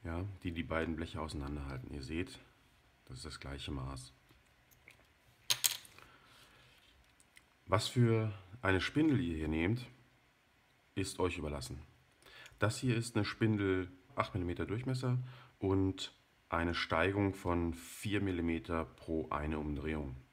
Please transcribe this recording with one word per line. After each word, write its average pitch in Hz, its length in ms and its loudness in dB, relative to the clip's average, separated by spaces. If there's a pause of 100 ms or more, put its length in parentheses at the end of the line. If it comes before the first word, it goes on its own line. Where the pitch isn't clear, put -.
Ja, 85 220 -4 (160)
die 87 100 -2
die 82 120 -4
beiden 80 320 0
Bleche 78 260 -6
auseinanderhalten. 71 720 -6
Ihr 71 80 -8
seht, 80 380 -4 (680)
das - 120 -14
ist - 80 -12
das - 140 -12
gleiche 69 300 -8
Maß. 65 440 -6 (3500)
Was 98 200 4
für 113 460 4 (300)
eine 95 180 6
Spindel 147 400 4
ihr 82 160 -2
hier 78 100 -2
nehmt, 92 380 2 (1080)
ist - 240 -4
euch 90 180 2
überlassen. 73 440 -6 (760)
Das 110 220 2
hier 123 160 2
ist 113 200 -2
eine 107 100 4
Spindel 98 640 2 (240)
acht - 180 -2
Millimeter 87 320 -2
Durchmesser 127 540 0 (400)
und 95 540 2 (360)
eine 85 240 2
Steigung 95 600 4
von 87 420 0
vier 101 460 -2
Millimeter 82 640 0
pro 80 440 -4
eine 76 300 -2
Umdrehung. 73 560 -4 (180)